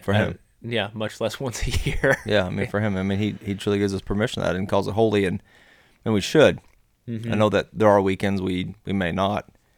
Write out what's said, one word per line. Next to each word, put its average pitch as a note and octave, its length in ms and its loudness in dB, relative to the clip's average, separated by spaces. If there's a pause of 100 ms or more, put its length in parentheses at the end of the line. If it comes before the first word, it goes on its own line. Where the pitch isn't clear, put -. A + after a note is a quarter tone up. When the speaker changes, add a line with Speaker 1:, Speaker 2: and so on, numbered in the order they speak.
Speaker 1:
For G2 120 -2
Speaker 2:
Uh, G2+ 40 4
Speaker 1:
him. - 200 -2 (220)
Speaker 2:
yeah, A2 320 -4
much G#2+ 280 -8
less A2 200 -4
<laughs> C#3 60 -6
once A#2 200 -6
a C#3 40 -2 (180)
year. C3+ 380 0
Speaker 1:
Yeah, G#2 180 2
I F2+ 60 -6
mean, G2+ 160 -4
Speaker 2:
<laughs> - 40 -10
Speaker 1:
for G2+ 100 -2
him, G#2 160 -2
I F#2 60 -2
mean, G2 160 -2
he, G#2 240 -2
he G2+ 120 -6
truly G2+ 240 0
gives G2+ 160 0
us F#2 80 -6
permission G#2 400 -4
to F2 60 0
that F2 80 -2
and F#2 120 -4
calls G2+ 180 0
it G2+ 60 -6
holy, G#2 320 2
and, F#2 180 -2 (640)
and A2+ 80 0
we G#2 80 2
should. A2+ 400 4 (480)
Speaker 2:
Mm-hmm. A#2 240 -8
Speaker 1:
I - 40 -2
know G#2+ 120 4
that G2 240 0
there G#2+ 160 4
are G2+ 140 8
weekends G2 400 0
we, F#2+ 320 -4 (100)
we F#2+ 80 -6
may F#2 180 0
not, G2 380 -2 (300)